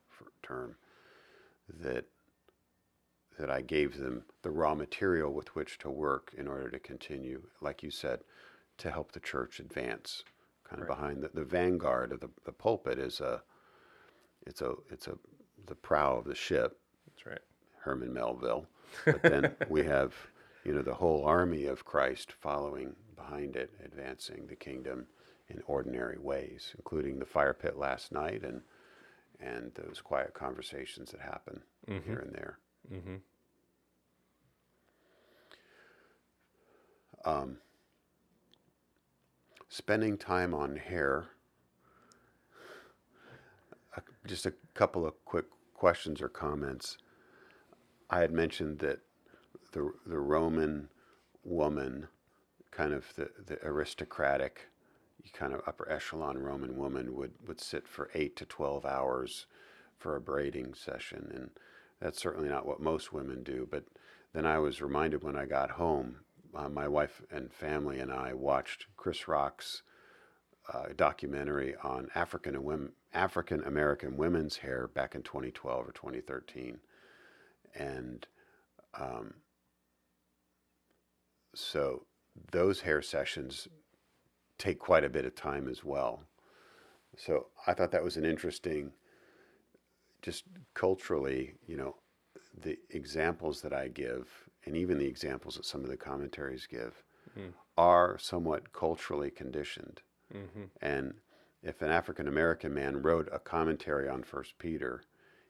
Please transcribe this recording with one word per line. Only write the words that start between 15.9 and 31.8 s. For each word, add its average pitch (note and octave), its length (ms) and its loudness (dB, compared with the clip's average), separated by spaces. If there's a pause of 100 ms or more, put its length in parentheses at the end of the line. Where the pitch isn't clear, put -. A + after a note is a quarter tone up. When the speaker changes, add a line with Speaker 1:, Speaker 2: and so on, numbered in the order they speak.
Speaker 1:
of A#1 80 -2
the C#2+ 100 -4
ship. - 460 2 (260)
Speaker 2:
That's - 200 -20
right. - 160 -12 (380)
Speaker 1:
Herman B1+ 320 -2
Melville. A#1+ 540 0 (200)
Speaker 2:
<laughs> - 180 -12
Speaker 1:
But D3+ 180 6
then D3+ 320 8 (140)
we D2+ 160 6
have, C2+ 300 4 (500)
you E2 80 0
know, D2 80 2
the C2 140 0
whole D#2 320 4
army E2 400 6
of C2+ 180 -2
Christ C2 480 2
following C#2+ 640 -4 (200)
behind C#2+ 380 -8
it, B1 160 -4 (140)
advancing C#2+ 640 -10
the - 100 -12
kingdom B1+ 500 -8 (420)
in - 180 -12
ordinary B1 500 -2
ways, C#2 600 -4
including C#2 400 -2
the C2 80 -4
fire C#2+ 260 6
pit - 240 -2
last C2+ 360 -2
night D2+ 320 -2
and, B1 180 -6 (800)
and A#1+ 340 -8
those - 280 -10
quiet C#2 300 0
conversations C2 800 -8
that - 100 -14
happen - 400 -10 (260)